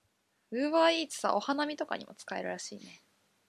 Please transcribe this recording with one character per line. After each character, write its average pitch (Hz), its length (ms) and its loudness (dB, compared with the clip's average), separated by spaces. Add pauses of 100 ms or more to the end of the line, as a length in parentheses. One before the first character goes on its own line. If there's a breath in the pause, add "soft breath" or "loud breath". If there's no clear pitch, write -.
(520)
Uber 311 380 4
Eats 330 220 0
さ、 - 220 2
お 202 60 2
花 277 240 0
見 - 120 -4
と - 100 -4
か - 100 -4
に - 80 -8
も - 100 -16
使 - 240 -8
え - 40 -4
る 180 80 -4
ら 180 80 -4
し - 180 -12
い - 80 -14
ね。 - 180 -20 (460)